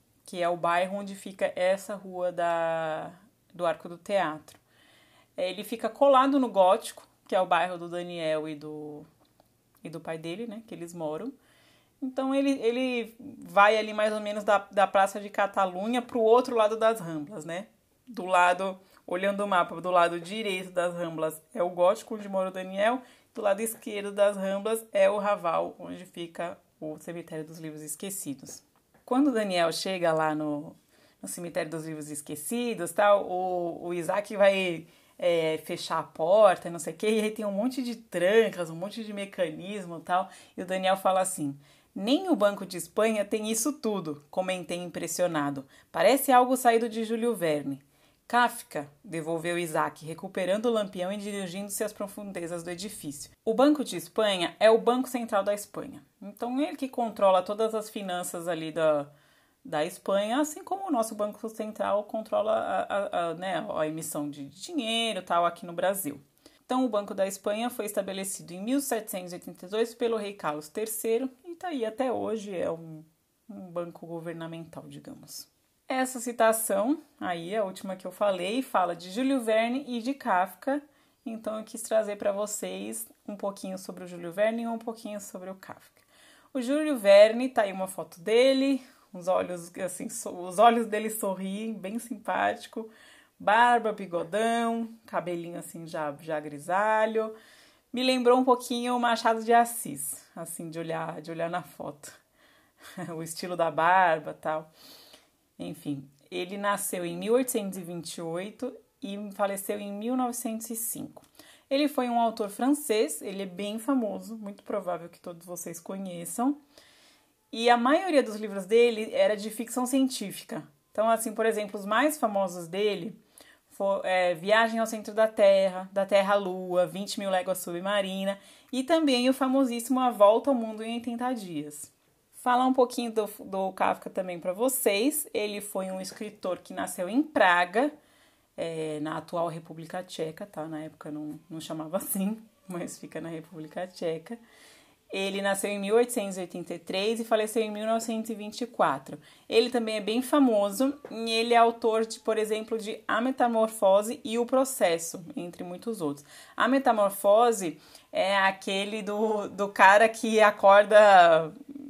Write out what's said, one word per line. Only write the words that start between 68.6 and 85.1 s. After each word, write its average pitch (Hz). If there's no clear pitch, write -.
mil 254
setecentos 214
e -
oitenta 175
e -
dois 226
pelo 226
rei 202
Carlos 151
terceiro 226
e 349
tá 359
aí 277
até 226
hoje, 202
é 175
um, 165
um 196
banco 170
governamental, 165
digamos." -
Essa 254
citação, 226
aí, 175
a 220
última 190
que 185
eu 180
falei, 202
fala 180
de 180
Júlio 262
Verne 226
e 240
de 247
Kafka. 233
Então, 220
eu 220
quis -
trazer 208
pra 202
vocês 202
um 208
pouquinho 196
sobre 185
o -
Júlio 175
Verne 220
e 233
um 233
pouquinho 220